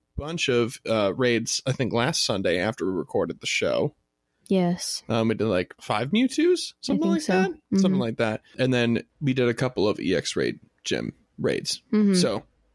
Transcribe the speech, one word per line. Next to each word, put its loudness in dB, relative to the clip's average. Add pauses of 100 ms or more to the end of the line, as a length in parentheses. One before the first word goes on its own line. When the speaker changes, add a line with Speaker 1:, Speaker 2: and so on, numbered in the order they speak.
(180)
Speaker 1:
bunch -4
of, 0
uh, 2
raids, 0
I 0
think, -4
last 0
Sunday 0
after -2
we 0
recorded -4
the -10
show. -2 (520)
Speaker 2:
Yes. -2
Speaker 1:
Um, 0
we 0
did, -2
like, -2
five -4
Mewtwo's, 0
Speaker 2:
I -20 (100)
Speaker 1:
something 0
Speaker 2:
think 2
Speaker 1:
like 0
Speaker 2:
so. -2
Speaker 1:
that. 4 (300)
Something 4
Speaker 2:
Mm-hmm. 0
Speaker 1:
like -4
that. 0 (160)
And 2
then 2 (180)
we 2
did 2
a 2
couple 0
of 0
E 2
X -2
raid 0 (240)
gym -4 (240)
raids. -4 (120)
Speaker 2:
Mm-hmm. 4
Speaker 1:
So 0 (320)